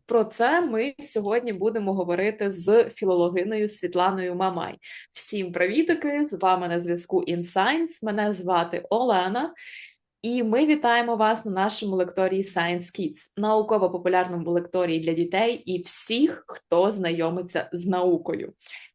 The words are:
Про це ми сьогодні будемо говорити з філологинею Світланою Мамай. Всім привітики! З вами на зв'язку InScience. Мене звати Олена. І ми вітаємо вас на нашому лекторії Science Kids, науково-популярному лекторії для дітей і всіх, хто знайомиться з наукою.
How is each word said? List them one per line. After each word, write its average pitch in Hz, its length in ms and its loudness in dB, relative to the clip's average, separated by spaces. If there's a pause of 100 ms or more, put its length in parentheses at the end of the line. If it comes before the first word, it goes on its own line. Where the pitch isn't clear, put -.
Про 233 180 4
це 247 360 2
ми 269 380 -2
сьогодні 233 540 -2
будемо 202 420 -2
говорити 196 560 -2
з 190 340 4
філологинею 185 840 0
Світланою 180 680 0
Мамай. 180 400 -4 (380)
Всім 190 400 -2
привітики! 294 720 2
З 294 100 -2
вами 185 340 2
на 170 120 0
зв'язку 175 400 0
InScience. 202 840 0
Мене 208 300 0
звати 175 580 0
Олена. 233 640 0 (680)
І 240 200 -2
ми 233 240 2
вітаємо 240 500 2
вас 220 280 2
на 208 80 -6
нашому 196 440 0
лекторії 185 460 0
Science 175 580 -2
Kids, 156 160 -6 (200)
науково-популярному 180 1120 0
лекторії 175 500 0
для 165 120 0
дітей 190 540 0
і 180 160 -6
всіх, - 640 0
хто 185 440 2
знайомиться 175 840 -2
з 175 140 -6
наукою. 180 680 0 (420)